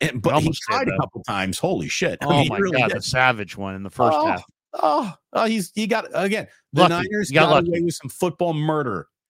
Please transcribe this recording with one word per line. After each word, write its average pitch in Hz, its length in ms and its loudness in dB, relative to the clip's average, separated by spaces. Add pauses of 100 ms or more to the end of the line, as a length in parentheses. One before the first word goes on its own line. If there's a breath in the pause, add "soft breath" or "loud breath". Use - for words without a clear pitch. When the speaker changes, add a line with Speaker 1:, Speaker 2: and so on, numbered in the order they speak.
Speaker 1:
and, 127 200 -4
but 98 100 2
he 131 40 2
Speaker 2:
Almost 156 320 0
did 208 60 -2
Speaker 1:
tried 254 140 0
a - 40 0
Speaker 2:
that. 95 80 -2
Speaker 1:
couple 117 240 -6
times. 95 360 -4
Holy 113 280 -2
shit! 135 340 -4
I - 40 -6
Speaker 2:
Oh 143 60 2
Speaker 1:
mean, 143 120 6
he - 60 0
Speaker 2:
my - 80 -2
Speaker 1:
really 185 220 0
Speaker 2:
God, 120 80 2
Speaker 1:
did. 92 100 -2
Speaker 2:
the - 60 -8
savage 127 520 0
one 98 200 -6
in 98 80 -10
the 98 80 -10
first 127 280 2
Speaker 1:
Oh, - 80 2
Speaker 2:
half. 90 160 -2 (300)
Speaker 1:
oh, 294 400 0 (200)
oh, 226 120 0
he's, 220 300 -2
he 214 100 0
got, 220 300 -2
again, 190 320 -2 (260 soft breath)
the 143 80 4
Speaker 2:
Lucky. 170 140 6
Speaker 1:
Niners 190 340 -4
Speaker 2:
He 135 60 -4
got 160 100 6
Speaker 1:
got 160 60 2
Speaker 2:
lucky. 156 180 6
Speaker 1:
away 170 120 0
with 170 120 0
some - 160 -12
football 175 440 -2
murder 147 540 -2 (220)